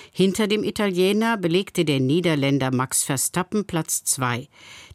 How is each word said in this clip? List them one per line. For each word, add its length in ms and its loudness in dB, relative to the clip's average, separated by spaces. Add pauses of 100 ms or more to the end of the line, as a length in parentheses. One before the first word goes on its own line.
(120)
Hinter 360 2
dem 180 0
Italiener 720 0
belegte 480 0
der 160 2
Niederländer 720 2
Max 320 0
Verstappen 600 -2
Platz 400 -4
zwei. 460 -2 (460)